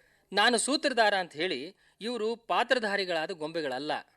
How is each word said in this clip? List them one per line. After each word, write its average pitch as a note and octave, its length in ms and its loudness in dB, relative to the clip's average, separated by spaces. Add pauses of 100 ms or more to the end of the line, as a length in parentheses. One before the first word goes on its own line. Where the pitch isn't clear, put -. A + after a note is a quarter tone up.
(320)
ನಾನು A3 260 4
ಸೂತ್ರಧಾರ A#3+ 560 2
ಅಂತ F3+ 180 -2
ಹೇಳಿ D#3 440 -6 (240)
ಇವರು A3+ 360 -4
ಪಾತ್ರಧಾರಿಗಳಾದ G3 920 0
ಗೊಂಬೆಗಳಲ್ಲ. D3+ 640 -4 (240)